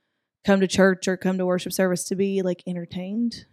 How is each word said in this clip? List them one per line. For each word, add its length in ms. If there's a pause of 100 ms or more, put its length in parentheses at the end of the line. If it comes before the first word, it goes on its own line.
(460)
come 160
to 60
church 420
or 80
come 220
to 60
worship 280
service 320
to 100
be, 260
like, 240
entertained, 880